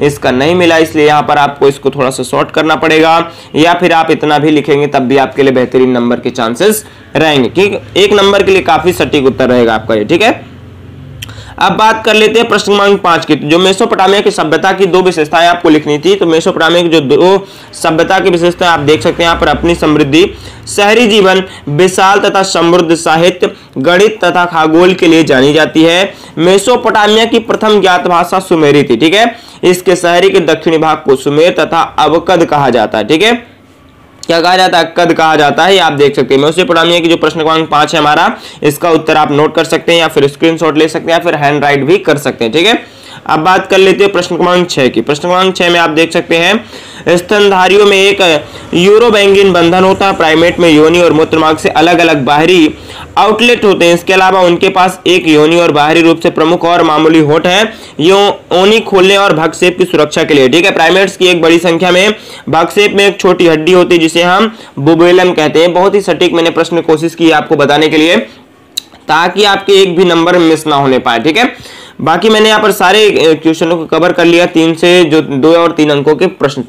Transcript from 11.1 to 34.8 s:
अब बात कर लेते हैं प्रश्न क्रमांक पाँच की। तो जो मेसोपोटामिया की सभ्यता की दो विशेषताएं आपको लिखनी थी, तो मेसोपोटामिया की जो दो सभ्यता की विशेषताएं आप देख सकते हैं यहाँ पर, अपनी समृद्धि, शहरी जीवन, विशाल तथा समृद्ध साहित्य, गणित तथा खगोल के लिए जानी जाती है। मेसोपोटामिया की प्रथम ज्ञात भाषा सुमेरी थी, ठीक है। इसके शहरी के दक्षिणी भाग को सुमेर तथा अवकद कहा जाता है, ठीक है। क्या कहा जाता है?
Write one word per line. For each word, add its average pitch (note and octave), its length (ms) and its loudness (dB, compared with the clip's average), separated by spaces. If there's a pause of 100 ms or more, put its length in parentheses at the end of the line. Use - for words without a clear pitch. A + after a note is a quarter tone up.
अब F#3+ 120 0
बात A3 340 0
कर A3 80 0
लेते G#3+ 260 2
हैं A#3 100 0
प्रश्न G3+ 160 -2
क्रमांक G3+ 360 2
पाँच E3 240 0
की। D3+ 100 0
तो C#3+ 120 -6
जो D#3+ 120 2
मेसोपोटामिया F#3+ 640 0
की G3+ 100 0
सभ्यता D#3+ 400 -2
की F#3+ 140 0
दो F3+ 160 2
विशेषताएं E3+ 460 0
आपको F3 220 0
लिखनी D3 300 0
थी, E3+ 160 0
तो G3 100 -2
मेसोपोटामिया E3 580 0
की E3+ 60 -2
जो D#3+ 120 2
दो F3 460 0 (260)
सभ्यता E3+ 460 -2
की F#3+ 100 -2
विशेषताएं F3 400 0
आप E3 100 0
देख D3 220 0
सकते E3+ 220 -2
हैं E3+ 60 0
यहाँ E3+ 120 -2
पर, E3 60 0
अपनी D#3+ 280 0
समृद्धि, D#3 500 0 (420)
शहरी G#3+ 400 0
जीवन, F#3+ 360 2 (260)
विशाल F#3 500 2
तथा G3 240 0
समृद्ध E3+ 520 0
साहित्य, E3+ 560 0 (260)
गणित F3+ 460 0
तथा F3 220 0
खगोल E3 480 2
के F3+ 140 -2
लिए D#3+ 160 4
जानी C#3 300 2
जाती D#3 300 0
है। F3+ 300 0 (240)
मेसोपोटामिया G#3+ 880 0
की A3+ 160 -2
प्रथम G#3 400 0
ज्ञात F3+ 260 0
भाषा F3 320 -2
सुमेरी D3 440 2
थी, A#2+ 140 0
ठीक D#3 160 0
है। A#3 220 0 (280)
इसके F3+ 320 0
शहरी F3 340 0
के F#3+ 160 2
दक्षिणी D#3+ 320 0
भाग D#3 280 -2
को C3+ 120 2
सुमेर D#3 420 0
तथा D#3+ 220 -2 (180)
अवकद E3 460 0
कहा C#3+ 240 0
जाता A2 280 -2
है, G#2 100 -4
ठीक D#3+ 160 0
है। A#3+ 360 -4 (640)
क्या E3 200 -2
कहा F3 160 2
जाता F#3 200 2
है? E3 200 -2